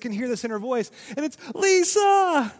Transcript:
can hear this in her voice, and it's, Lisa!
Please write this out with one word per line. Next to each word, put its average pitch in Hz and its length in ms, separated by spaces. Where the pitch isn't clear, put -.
can 247 120
hear 214 160
this 247 160
in 233 60
her 214 80
voice, 233 320
and 285 80
it's, 311 120
Lisa! 381 1040